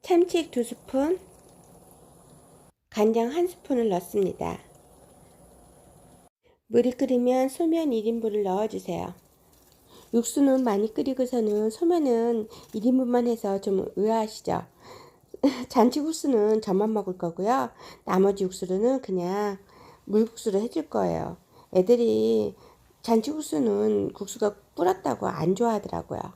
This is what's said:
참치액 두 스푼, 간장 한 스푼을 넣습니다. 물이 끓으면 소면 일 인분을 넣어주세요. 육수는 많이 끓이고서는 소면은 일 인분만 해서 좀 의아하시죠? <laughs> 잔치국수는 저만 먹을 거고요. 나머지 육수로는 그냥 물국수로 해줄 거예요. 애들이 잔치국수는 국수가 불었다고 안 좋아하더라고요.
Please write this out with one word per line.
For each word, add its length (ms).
참치액 500
두 120
스푼, 560
간장 440
한 160
스푼을 400
넣습니다. 680
물이 260
끓으면 560
소면 420
일 160
인분을 360
넣어주세요. 680
육수는 500
많이 300
끓이고서는 760
소면은 760
일 120
인분만 420
해서 320
좀 260
의아하시죠? 680
<laughs> 260
잔치국수는 920
저만 320
먹을 240
거고요. 520
나머지 400
육수로는 560
그냥 560
물국수로 560
해줄 280
거예요. 460
애들이 800
잔치국수는 1120
국수가 420
불었다고 520
안 280
좋아하더라고요. 680